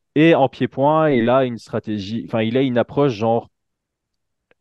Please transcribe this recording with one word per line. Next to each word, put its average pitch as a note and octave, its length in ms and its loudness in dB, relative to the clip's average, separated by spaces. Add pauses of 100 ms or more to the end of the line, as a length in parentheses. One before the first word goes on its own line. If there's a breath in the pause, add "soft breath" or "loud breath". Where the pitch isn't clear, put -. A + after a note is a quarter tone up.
(160)
Et D#3+ 180 6
en C3+ 140 2
pied-point, D3+ 600 0
il A#2 180 2
a C3 160 2
une A#2+ 140 -6
stratégie, G#2+ 680 -8
enfin, A2+ 160 -2
il A2+ 140 -2
a C3 60 2
une B2 160 0
approche C#3+ 340 0
genre, A2+ 380 -2 (1120)